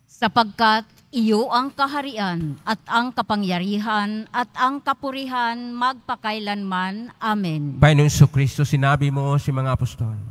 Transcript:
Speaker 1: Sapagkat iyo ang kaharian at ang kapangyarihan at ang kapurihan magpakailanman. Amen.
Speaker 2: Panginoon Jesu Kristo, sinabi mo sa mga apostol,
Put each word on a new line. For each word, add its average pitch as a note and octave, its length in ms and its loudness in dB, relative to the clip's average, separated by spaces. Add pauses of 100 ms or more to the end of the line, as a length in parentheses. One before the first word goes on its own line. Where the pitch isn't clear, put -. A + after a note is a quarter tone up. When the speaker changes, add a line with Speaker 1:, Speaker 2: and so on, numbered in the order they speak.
Speaker 1:
Sapagkat A3 800 0 (320)
iyo A3 400 2
ang C4 160 0
kaharian G#3+ 960 -4
at A3 240 -4
ang A#3+ 240 0
kapangyarihan G#3 1200 -2
at B3 240 -4
ang C#4 240 0
kapurihan B3 880 -4
magpakailanman. G#3+ 1500 -4
Amen. D#3+ 560 -2
Speaker 2:
Panginoon D3 320 8
Jesu - 160 6
Kristo, C3+ 400 0
sinabi C#3 400 2
mo C#3 320 0
sa - 80 -4
mga C3 320 -2
apostol, A2 400 -4 (120)